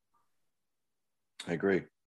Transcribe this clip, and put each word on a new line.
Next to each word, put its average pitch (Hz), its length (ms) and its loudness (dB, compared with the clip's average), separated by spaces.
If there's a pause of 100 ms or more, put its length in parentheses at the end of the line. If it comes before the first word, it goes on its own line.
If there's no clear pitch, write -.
(1500)
I 87 60 -2
agree. 87 300 2 (260)